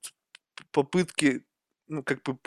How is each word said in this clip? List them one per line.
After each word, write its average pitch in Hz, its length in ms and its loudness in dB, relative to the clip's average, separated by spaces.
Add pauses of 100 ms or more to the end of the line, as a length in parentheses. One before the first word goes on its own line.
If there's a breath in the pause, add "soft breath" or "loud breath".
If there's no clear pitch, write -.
(560)
п-, - 160 -20
попытки, 147 760 2 (420)
ну, 151 160 -6
как - 200 -2
бы, 131 240 -6